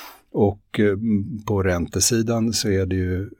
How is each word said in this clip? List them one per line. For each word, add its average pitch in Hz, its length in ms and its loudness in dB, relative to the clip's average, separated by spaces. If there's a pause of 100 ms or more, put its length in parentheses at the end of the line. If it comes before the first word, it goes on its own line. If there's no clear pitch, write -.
(360)
Och, 104 440 0
eh, 101 180 2 (500)
på 98 160 0
räntesidan 110 880 0
så 107 160 -2
är 95 160 2
det 92 100 -2
ju, 92 340 -2 (100)